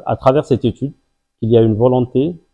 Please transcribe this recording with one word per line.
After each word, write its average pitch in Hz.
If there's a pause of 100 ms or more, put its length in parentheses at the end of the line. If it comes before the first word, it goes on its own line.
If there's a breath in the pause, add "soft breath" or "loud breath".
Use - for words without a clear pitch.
à 117
travers 135
cette 127
étude 135 (460)
qu'il 110
y 117
a 113
une 110
volonté 127 (180)